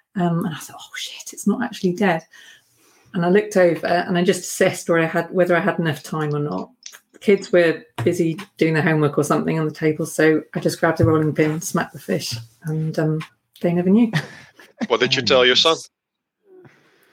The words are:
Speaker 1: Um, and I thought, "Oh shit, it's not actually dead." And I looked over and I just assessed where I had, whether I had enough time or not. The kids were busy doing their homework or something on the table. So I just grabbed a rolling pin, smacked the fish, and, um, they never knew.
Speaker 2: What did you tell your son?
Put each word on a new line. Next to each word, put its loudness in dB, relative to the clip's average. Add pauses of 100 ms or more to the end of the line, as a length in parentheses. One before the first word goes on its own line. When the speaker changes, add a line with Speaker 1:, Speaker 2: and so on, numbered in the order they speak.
(160)
Speaker 1:
Um, 0
and -6
I -14
thought, -18
"Oh -20
shit, -14
it's -16
not 0
actually -4
dead." -2 (880)
And -2
I 2
looked 2
over 2
and -2
I 2
just 0
assessed -2
where 2
I 2
had, -4
whether 2
I 2
had -2
enough -2
time -4
or -2
not. -6 (420)
The -20
kids 0
were 2 (220)
busy 0 (200)
doing 2
their 2
homework 2
or 2
something 0
on -2
the -6
table. -2
So 2 (120)
I -4
just -2
grabbed 0
a 4
rolling 2
pin, 0
smacked -4
the -18
fish, -6 (260)
and, -4
um, 0 (400)
they 0
never 0
knew. 4 (760)
Speaker 2:
What 2
did 2
you 0
tell 6
your 4
son? 4 (1400)